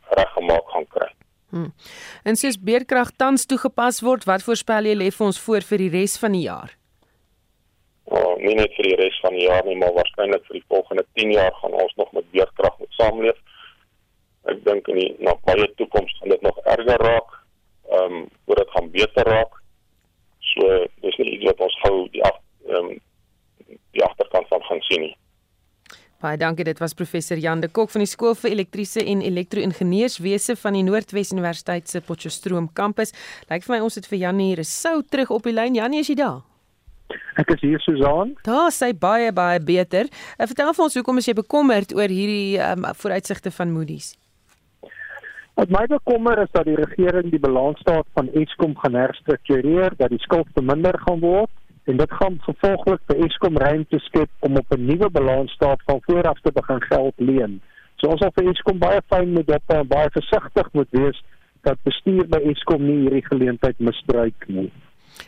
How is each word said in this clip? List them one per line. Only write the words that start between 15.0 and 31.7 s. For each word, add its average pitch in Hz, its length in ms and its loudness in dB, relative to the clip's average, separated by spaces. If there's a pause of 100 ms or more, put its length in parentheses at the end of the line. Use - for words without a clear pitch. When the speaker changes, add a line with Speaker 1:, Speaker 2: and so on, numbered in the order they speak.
Speaker 1:
nabye 95 580 0
toekoms - 420 -2
gaan 95 100 -6
dit 95 140 2
nog - 220 0
erger 117 340 2
raak, 117 320 2 (580)
ehm, 90 360 0 (200)
voordat 101 220 2
dit - 80 -10
gaan 85 160 -2
beter 107 340 0
raak. 110 380 0 (760)
So, 95 480 2 (140)
dis 92 160 -4
nie 117 140 -2
iets 101 140 -6
wat 98 160 2
ons 92 220 -2
gou 95 280 0
die - 140 -4
af-, - 180 0 (260)
ehm, 90 300 -4 (920)
die 107 140 2
agterkant - 440 -2
van 90 140 -2
gaan 82 180 -6
sien 90 200 -2
nie. 78 160 -8 (1040)
Speaker 2:
Baie 156 160 -4
dankie, 165 280 -2
dit 160 140 -4
was 165 160 -6
professor 170 420 -6
Jan 160 240 -2
de 165 80 -2
Kok 220 220 0
van 214 100 -2
die 208 60 2
Skool 233 280 0
vir 233 160 -2
Elektriese 208 540 -4
en 196 160 0
Elektro-ingenieurswese 185 1400 -2
van 208 160 -4
die 196 100 0
Noordwes 196 500 -2
Universiteit 175 560 -6